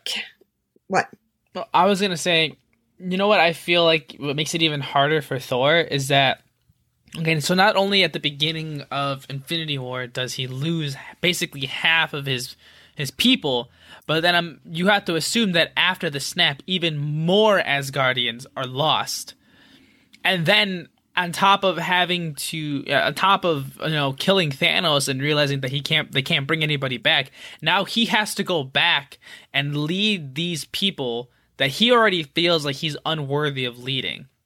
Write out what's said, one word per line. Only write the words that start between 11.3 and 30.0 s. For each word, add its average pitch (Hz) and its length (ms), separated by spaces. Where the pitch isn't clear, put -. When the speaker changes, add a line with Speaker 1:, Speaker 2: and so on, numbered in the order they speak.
Speaker 2:
half 160 480
of 139 120
his, 127 300
his 139 160
people, 135 600
but 156 140
then, 175 140
um, 170 300
you 175 240
have 202 180
to 170 100
assume 196 360
that 170 240
after 175 340
the 139 100
snap, 156 460
even 165 320
more 170 600
Asgardians 131 840
are 131 100
lost. 127 680
And 170 220
then 190 420
on 175 160
top 196 320
of 175 140
having 175 560
to, 147 540
uh, 131 180
on 143 80
top 196 300
of, 143 380
you 156 80
know, 143 220
killing 180 380
Thanos 151 580
and 131 120
realizing 143 400
that 131 100
he 143 100
can't, 151 320
they 135 100
can't 143 240
bring 160 160
anybody 139 360
back, 147 320
now 180 220
he 233 220
has 214 280
to 196 100
go 156 180
back 143 560
and 143 220
lead 170 580